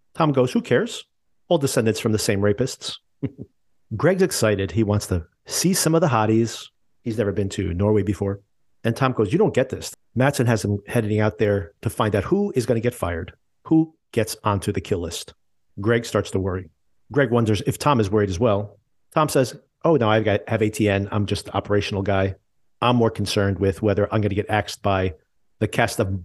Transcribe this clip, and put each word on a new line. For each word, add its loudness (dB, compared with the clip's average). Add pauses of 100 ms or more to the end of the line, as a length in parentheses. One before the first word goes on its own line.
(140)
Tom 2
goes, 2
"Who 0
cares? -2 (420)
All 4
descendants 0
from 0
the 0
same 0
rapists." -2 (260)
<laughs> -4 (720)
Greg's 2
excited. 2
He 0
wants 2
to -2 (220)
see 0
some 2
of 4
the 4
hotties. 2 (340)
He's -4
never 0
been -2
to -4
Norway 2
before. -4 (420)
And 0
Tom 2
goes, 0
"You 2
don't 2
get 2
this." -10 (220)
Matsson 2
has 2
him 0
heading 0
out 0
there 0 (100)
to -4
find 0
out 0
who -2
is -2
gonna 0
get -2
fired, -6 (300)
who 0 (160)
gets -2
onto 0
the -4
kill -4
list. -10 (480)
Greg 0
starts -2
to -4
worry. -6 (420)
Greg 2
wonders 2
if -4
Tom 2
is 0
worried 2
as -4
well. -2 (340)
Tom 2
says, 0 (280)
"Oh, 4
no, 2
I've 4
got, 0
have 0
A 2
T 0
N. 0
I'm 0
just -4
the -6
operational -2
guy. 0 (440)
I'm 2
more 4
concerned -2
with 0
whether 2
I'm 0
gonna -2
get -4
axed -2
by 0 (420)
the -2
cast 0
of 0 (160)